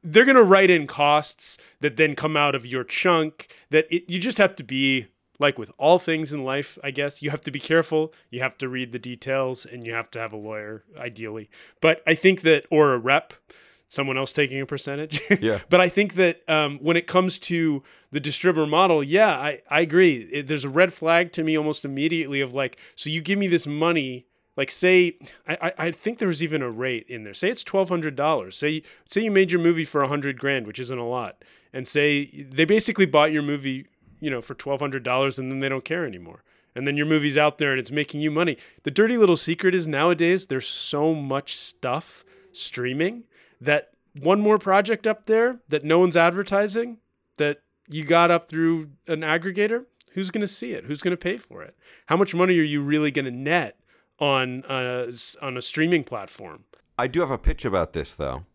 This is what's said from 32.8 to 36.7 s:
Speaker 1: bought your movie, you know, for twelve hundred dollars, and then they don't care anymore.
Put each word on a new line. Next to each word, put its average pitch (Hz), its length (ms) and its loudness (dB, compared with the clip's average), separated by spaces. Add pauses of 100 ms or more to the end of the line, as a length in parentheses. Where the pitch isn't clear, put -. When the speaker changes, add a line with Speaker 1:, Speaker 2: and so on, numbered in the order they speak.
Speaker 1:
bought 151 260 4
your 151 100 0
movie, 139 440 -6 (340)
you 151 100 -6
know, 123 120 -6
for - 120 -16
twelve 139 260 -6
hundred 135 240 -6
dollars, 131 340 -2
and 131 120 -8
then 135 100 -6
they 135 100 -2
don't 135 160 -6
care 170 200 -4
anymore. 90 380 -16 (300)